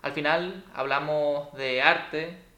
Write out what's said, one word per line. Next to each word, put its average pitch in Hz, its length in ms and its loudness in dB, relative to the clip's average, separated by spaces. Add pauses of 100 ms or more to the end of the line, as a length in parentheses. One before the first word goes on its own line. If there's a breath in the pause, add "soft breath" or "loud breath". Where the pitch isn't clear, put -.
Al 143 80 -2
final 170 520 0 (120)
hablamos 143 760 0
de 131 280 -2
arte, 165 560 2 (200)